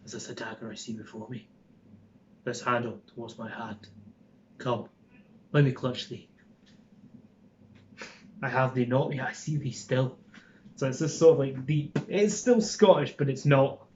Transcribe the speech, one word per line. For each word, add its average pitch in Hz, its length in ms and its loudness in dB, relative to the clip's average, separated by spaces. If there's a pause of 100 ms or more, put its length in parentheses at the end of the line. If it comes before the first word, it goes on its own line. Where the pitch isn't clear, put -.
Is - 80 -18
this - 160 -12
a - 60 -12
dagger 113 360 -12
I 104 40 -12
see 110 200 -12
before 110 340 -14
me? 123 200 -14 (960)
This 123 180 -8
handle 120 380 -2 (140)
towards 113 240 -14
my 113 120 -12
hand. 107 380 -14 (720)
Come, 123 300 -4 (640)
let 147 120 6
me 135 80 4
clutch 123 360 -6
thee. 104 200 -14 (2250)
I 135 60 -6
have 127 260 0
thee 127 120 2
not, 135 280 0
yet 127 140 -6
I - 40 -8
see - 240 -6
thee 131 160 -4
still. 127 460 -2 (580)
So 135 120 -2
it's 127 100 -4
this 156 200 -2
sort 165 160 10
of, 147 40 4
like, 131 280 -2
deep, 147 320 0 (100)
it's 208 260 2
still 240 260 4
Scottish, 180 560 4
but 139 140 0
it's 131 160 -4
not. 135 500 4